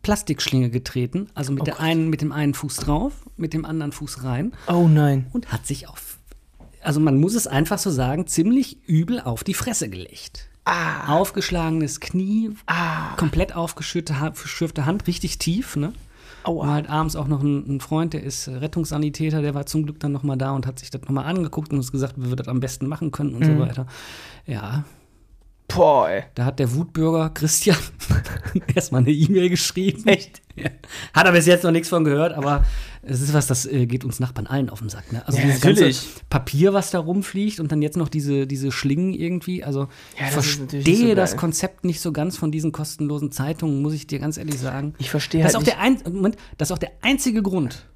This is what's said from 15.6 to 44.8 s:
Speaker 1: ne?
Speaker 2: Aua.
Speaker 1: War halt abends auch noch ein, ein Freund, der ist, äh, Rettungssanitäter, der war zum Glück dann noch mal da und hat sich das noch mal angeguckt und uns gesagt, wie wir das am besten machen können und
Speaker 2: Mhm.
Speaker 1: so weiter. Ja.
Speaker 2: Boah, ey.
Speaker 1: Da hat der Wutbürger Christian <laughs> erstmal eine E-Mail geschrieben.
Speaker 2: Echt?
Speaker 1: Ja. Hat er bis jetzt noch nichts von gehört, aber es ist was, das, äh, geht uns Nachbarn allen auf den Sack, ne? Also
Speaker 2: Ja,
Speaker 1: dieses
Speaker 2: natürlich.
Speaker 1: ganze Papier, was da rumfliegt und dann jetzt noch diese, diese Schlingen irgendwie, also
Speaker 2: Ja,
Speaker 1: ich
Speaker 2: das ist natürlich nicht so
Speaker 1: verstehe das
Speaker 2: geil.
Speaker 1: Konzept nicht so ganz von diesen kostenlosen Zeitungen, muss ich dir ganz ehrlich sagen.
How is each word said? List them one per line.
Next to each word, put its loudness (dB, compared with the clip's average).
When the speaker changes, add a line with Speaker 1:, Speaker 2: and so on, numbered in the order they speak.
Speaker 1:
ne? -2
Speaker 2:
Aua. -2
Speaker 1:
War 2
halt -2
abends 0
auch -4
noch 0
ein, 0
ein -4
Freund, -2
der -8
ist, -8
äh, -10
Rettungssanitäter, -2
der -2
war -4
zum -2
Glück -10
dann -2
noch -4
mal 0
da -2
und -2
hat -8
sich -16
das -10
noch -10
mal -2
angeguckt -4
und 0
uns -4
gesagt, -2
wie -4
wir 0
das -6
am 0
besten -4
machen -4
können -4
und 4
Speaker 2:
Mhm. 6
Speaker 1:
so 4
weiter. -2
Ja. -6
Speaker 2:
Boah, 6
ey. 0
Speaker 1:
Da 0
hat -2
der 2
Wutbürger 2
Christian 2
<laughs> -2
erstmal 2
eine 6
E-Mail 4
geschrieben. 0
Speaker 2:
Echt? 2
Speaker 1:
Ja. -4
Hat 6
er 8
bis 8
jetzt 8
noch 4
nichts 2
von 4
gehört, 4
aber 2
es -2
ist 0
was, 4
das, 0
äh, 2
geht -2
uns -6
Nachbarn -4
allen -2
auf -12
den -8
Sack, -12
ne? -6
Also 0
Speaker 2:
Ja, 2
Speaker 1:
dieses 4
Speaker 2:
natürlich. 6
Speaker 1:
ganze -16
Papier, 4
was 0
da 0
rumfliegt -2
und -2
dann 2
jetzt 0
noch 0
diese, 0
diese -4
Schlingen 0
irgendwie, -4
also -4
Speaker 2:
Ja, -4
Speaker 1:
ich -2
Speaker 2:
das 2
ist -2
natürlich -4
nicht 8
so 2
Speaker 1:
verstehe 6
das 2
Speaker 2:
geil. -4
Speaker 1:
Konzept -2
nicht -2
so -4
ganz -2
von -2
diesen -2
kostenlosen -4
Zeitungen, -2
muss 0
ich -8
dir -6
ganz -4
ehrlich -6
sagen. -6